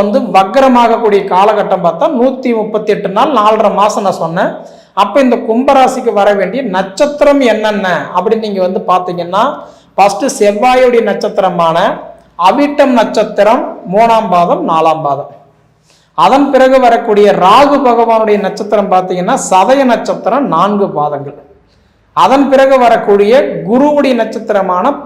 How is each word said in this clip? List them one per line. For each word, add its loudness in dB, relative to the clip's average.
வந்து 0
வக்ரமாகக்கூடிய 2
காலகட்டம் 0
பார்த்தா -2
நூத்தி -2
முப்பத்தி -4
எட்டு -4
நாள், 0
நாலரை 2
மாசம் 0
நான் -4
சொன்னேன். -4
அப்ப 0
இந்த 2
கும்பராசிக்கு 0
வர 2
வேண்டிய -4
நட்சத்திரம் 0
என்னென்ன -2
அப்படின்னு -4
நீங்க -4
வந்து -4
பாத்தீங்கன்னா, -2
ஃபர்ஸ்ட் 0
செவ்வாயுடைய 2
நட்சத்திரமான -2
அவிட்டம் 2
நட்சத்திரம் 0
மூணாம் 2
பாதம், 0
நாலாம் 0
பாதம். -6
அதன் 2
பிறகு 4
வரக்கூடிய 2
ராகு 4
பகவானுடைய 2
நட்சத்திரம் -4
பாத்தீங்கன்னா -2
சதய 2
நட்சத்திரம் -2
நான்கு 0
பாதங்கள். -6
அதன் 2
பிறகு 4
வரக்கூடிய 2
குருவுடைய 2
நட்சத்திரமான -2